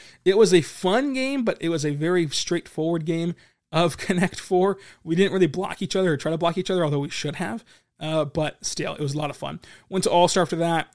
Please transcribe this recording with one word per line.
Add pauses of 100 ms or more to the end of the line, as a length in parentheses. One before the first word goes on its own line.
(240)
it
was
a
fun
game,
but
it
was
a
very
straightforward
game (360)
of
<laughs>
Connect
Four. (260)
We
didn't
really
block
each
other
or
try
to
block
each
other,
although
we
should
have. (360)
Uh,
but
still,
it
was
a
lot
of
fun. (300)
Went
to
All-Star
after
that.